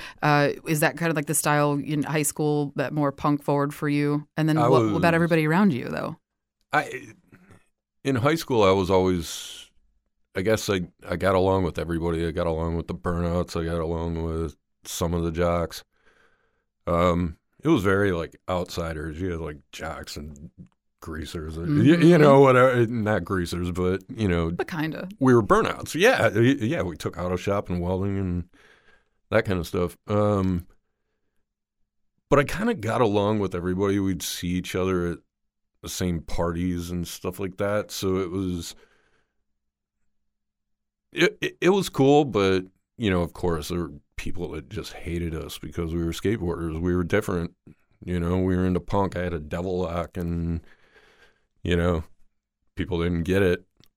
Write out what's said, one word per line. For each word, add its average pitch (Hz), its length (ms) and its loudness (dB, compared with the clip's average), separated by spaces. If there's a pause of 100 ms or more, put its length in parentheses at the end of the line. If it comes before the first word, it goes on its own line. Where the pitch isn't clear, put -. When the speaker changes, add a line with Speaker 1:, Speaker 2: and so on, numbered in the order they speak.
(220)
Speaker 1:
Uh, 147 280 4 (180)
is 156 100 0
that 147 180 2
kind 165 140 0
of, 156 60 -2
like, 151 100 -2
the 156 80 -2
style 147 380 2
in 147 320 -2
high 156 180 -2
school, 147 540 0
that 139 160 -2
more 147 180 0
punk 147 320 0
forward 143 320 0
for 151 140 -4
you? 147 480 0
And 156 120 2
then 156 80 2
Speaker 2:
I 127 120 2
Speaker 1:
what, 127 160 6
what 110 60 2
about 160 120 0
Speaker 2:
was 165 120 4
Speaker 1:
everybody 165 340 2
around 180 240 4
you, 123 160 -4
though? - 280 -6 (560)
Speaker 2:
I, 147 360 -4 (960)
in 135 100 0
high 143 220 2
school, 123 260 2
I 95 80 8
was 95 200 4
always, 92 800 0 (680)
I 98 60 -2
guess 107 280 0
I, 95 120 0 (240)
I 90 100 -4
got 92 180 2
along 95 300 4
with 80 140 -2
everybody. 82 480 -2
I 82 40 -2
got 85 160 -2
along 82 300 -2
with 82 100 -4
the - 80 -6
Burnouts. 85 680 -2
I 82 40 -4
got 82 160 -4
along 82 440 -4
with 80 300 -4 (300)
some 87 280 -4
of 85 120 0
the 85 80 -2
jocks. 85 500 -2 (1040)
Um, 85 500 2 (260)
it 147 60 0
was 139 140 4
very, 98 300 2
like, 82 240 -6 (120)
outsiders. 80 720 -6
You 90 120 -4
had, 82 80 -6
like, 76 180 -10 (140)
jocks - 440 -12
and 76 340 -16 (500)
greasers. 78 580 -10
Uh, 82 40 -8
y-, 87 40 -6 (160)
you 156 140 6
Speaker 1:
Mm-hmm. 165 260 8
Speaker 2:
know, 139 180 8
whatever. 127 460 6
Not 107 380 0
greasers, 90 480 -2
but, 90 300 0 (120)
you 104 140 0
know, 85 240 0
Speaker 1:
But 359 160 -6
kinda. 160 400 -6 (100)
Speaker 2:
we 254 160 6
were 117 80 8
Burnouts. 185 520 0
Yeah, 160 340 4
y-, 117 320 4
yeah. 131 220 -2
We 87 140 -6
took 90 220 -8
auto 90 180 -2
shop 101 320 -2
and 87 120 -2
welding 95 360 -2
and 90 280 -2 (840)
that 113 140 2
kind 92 140 0
of 82 80 -4
stuff. 87 300 -4 (100)
Um, 101 600 0 (1600)
but 143 100 6
I 143 60 4
kinda 214 300 -2
got 113 260 -2
along 104 400 2
with 92 160 -2
everybody. 92 420 0
We'd 98 240 -2
see - 280 -6
each 90 260 -2
other 92 360 0
at 76 60 -10 (640)
the 87 60 -14
same 87 320 -2
parties 87 720 -4
and 87 180 -6
stuff - 320 -8
like 95 160 -8
that. 104 340 -2
So 95 280 -2
it 92 120 -4
was, 90 440 -6 (2500)
it, 156 280 0
it, - 200 -10
it 160 100 2
was 190 180 0
cool, 143 360 4
but, 95 400 2 (320)
you 107 140 0
know, 90 120 2
of 82 100 -4
course, 82 360 -4
there 87 120 -4
were 76 120 -8 (240)
people 85 340 -6
that 73 180 -12
just 82 240 -10
hated 85 420 -6
us 73 240 -10
because 82 360 -6
we 85 100 -2
were 82 80 -2
skateboarders. 85 680 -4
We 87 140 0
were 90 100 2
different. 90 480 -2 (520)
You 87 160 -4
know, 87 180 0
we 92 180 2
were 92 100 2
into 90 140 0
punk. 98 360 -2
I 90 60 -4
had 87 120 -4
a 78 60 -6
devil 90 400 -4
lock 85 360 -6
and, 85 440 -4 (1000)
you 87 140 0
know, 85 280 0 (720)
people 85 260 -4
didn't 85 220 0
get 92 180 2
it. 87 220 2 (320)